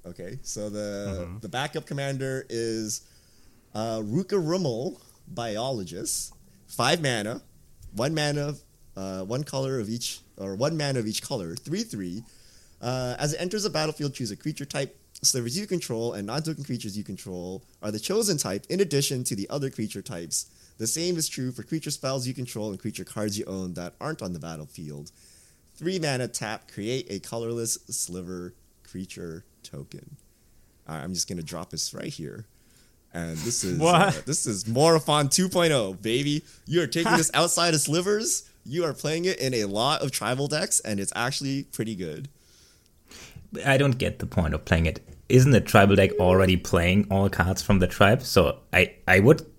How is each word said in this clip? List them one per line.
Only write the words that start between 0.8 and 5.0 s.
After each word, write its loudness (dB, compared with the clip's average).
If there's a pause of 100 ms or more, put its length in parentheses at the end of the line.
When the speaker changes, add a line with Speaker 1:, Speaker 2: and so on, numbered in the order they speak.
Speaker 2:
Mm-hmm. -10
Speaker 1:
the -14
backup -6
commander -6
is, -4 (760)
uh, -4
Ruka -2
Rummel, -2 (260)